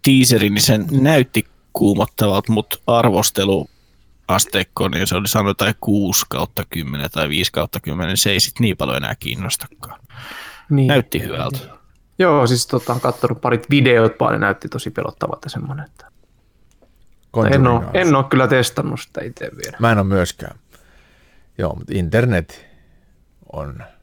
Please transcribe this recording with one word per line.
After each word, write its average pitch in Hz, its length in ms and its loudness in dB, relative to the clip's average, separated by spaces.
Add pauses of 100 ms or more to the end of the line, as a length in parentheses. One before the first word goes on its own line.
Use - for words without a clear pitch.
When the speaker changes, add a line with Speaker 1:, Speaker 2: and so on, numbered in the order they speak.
Speaker 1:
teaserin, 120 480 6
niin 104 100 0
se 110 160 4 (120)
näytti 135 540 2 (280)
kuumottavalta, 101 760 0
mut - 360 -2
arvosteluasteikko, 98 2000 -2
niin 87 200 -2
se 90 80 -2
oli 95 120 -2
sanonut 101 220 0
jotain 101 320 0
kuusi 101 480 0
kautta - 400 -6
kymmenen 71 420 -8
tai 78 180 -2
viisi 78 220 -2
kautta - 280 -4
kymmenen, 85 380 -6
se 101 140 0
ei 95 80 0
sit - 200 -4
niin 107 180 0
paljon 64 200 -4
enää - 220 -6
kiinnostakaan. - 800 -10 (680)
Speaker 2:
Niin. 139 180 4
Speaker 1:
Näytti 135 340 0
hyvältä. 80 360 -6 (640)
Speaker 2:
Joo, 147 280 4
siis 120 200 0
tota, 123 260 -4
on 127 80 -4
kattonut 120 400 -2
parit 120 280 -2
videot 123 500 4
vaan, 117 140 2
ne 104 60 -2
näytti 101 300 -2
tosi - 200 -8
pelottavalta - 600 -8
semmonen, 147 360 -10
että - 260 -20 (1200)
Speaker 3:
Conjuring 135 320 4
Speaker 2:
en 123 60 4
oo, 117 100 2
Speaker 3:
House. 180 200 -2
Speaker 2:
en 160 140 4
oo 135 80 2
kyllä 131 240 2
testannut 127 540 -2
sitä - 220 -12
ite - 340 -12
vielä. - 220 -12
Speaker 3:
Mä 117 120 2
en 107 60 4
oo 98 60 2
myöskään. 95 560 -2 (1000)
Joo, 73 180 -4
mut - 160 -14
internet 95 760 0 (880)
on 71 300 -12 (180)